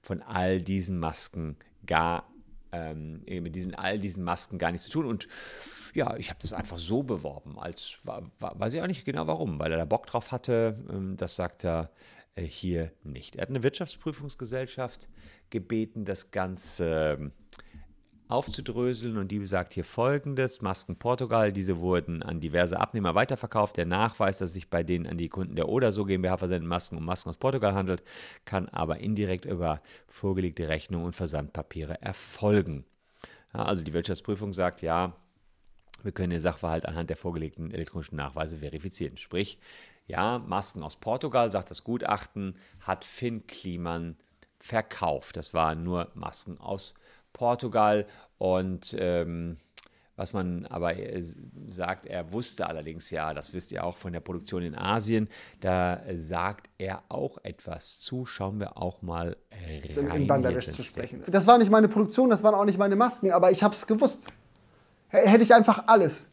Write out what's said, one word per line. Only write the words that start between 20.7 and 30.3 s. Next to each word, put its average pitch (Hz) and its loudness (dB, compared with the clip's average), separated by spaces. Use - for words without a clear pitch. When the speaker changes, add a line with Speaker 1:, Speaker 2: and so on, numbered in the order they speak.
Speaker 1:
Portugal, 113 2
diese 95 0
wurden 85 0
an - -4
diverse 85 0
Abnehmer 92 0
weiterverkauft. 113 0
Der 87 0
Nachweis, 98 0
dass 87 -4
sich 92 -10
bei 85 2
den 85 0
an 85 -6
die 85 -4
Kunden 92 -6
der 80 0
Oder 120 4
So 101 0
G 98 2
M 92 0
B 92 2
H 92 2
versendeten 90 -2
Masken 87 -4
um 80 -6
Masken 87 -4
aus 80 -10
Portugal 107 2
handelt, 92 0
kann 92 -2
aber 80 -2
indirekt 101 -2
über 85 -2
vorgelegte 90 -2